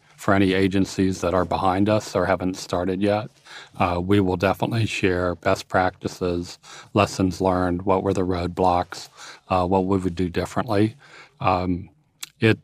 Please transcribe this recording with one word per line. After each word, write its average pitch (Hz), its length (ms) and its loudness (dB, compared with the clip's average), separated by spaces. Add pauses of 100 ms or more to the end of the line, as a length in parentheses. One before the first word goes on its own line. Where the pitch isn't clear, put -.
(160)
for - 180 0
any 95 200 4
agencies 95 680 0
that 87 120 -2
are 90 120 2
behind 92 440 0
us - 260 -2
or 90 100 2
haven't 92 300 -2
started 92 460 -4
yet. 104 280 0 (500)
Uh, 90 240 0
we 101 160 4
will 92 180 0
definitely 101 480 0
share 90 500 0
best - 320 -2
practices, 90 920 -2 (340)
lessons 95 480 2
learned, 90 420 0
what 95 200 2
were 98 100 0
the 92 120 0
roadblocks, 90 840 -2 (400)
uh, 92 160 2
what 92 200 2
we 95 120 2
would 90 180 -2
do 90 140 -2
differently. 101 640 0 (440)
Um, 92 500 0 (500)
it, 110 240 4